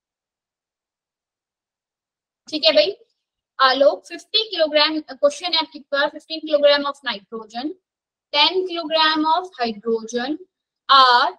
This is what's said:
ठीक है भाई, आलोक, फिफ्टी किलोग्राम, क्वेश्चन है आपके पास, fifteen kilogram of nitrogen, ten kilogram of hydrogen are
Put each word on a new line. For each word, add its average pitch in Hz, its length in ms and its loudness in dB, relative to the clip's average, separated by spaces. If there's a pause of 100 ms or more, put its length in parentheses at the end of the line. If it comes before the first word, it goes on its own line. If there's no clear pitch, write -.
(2500)
ठीक 311 160 -4
है 320 80 4
भाई, 311 240 2 (640)
आलोक, 269 480 2
फिफ्टी 339 440 -4
किलोग्राम, 311 500 0
क्वेश्चन 285 520 -4
है 320 60 0
आपके 294 200 -6
पास, 285 320 -4
fifteen 311 340 -14
kilogram 285 420 2
of 285 100 -6 (100)
nitrogen, 226 600 -10 (640)
ten 311 300 2
kilogram 320 680 -2
of 349 180 0 (140)
hydrogen 233 760 -6 (500)
are 262 500 4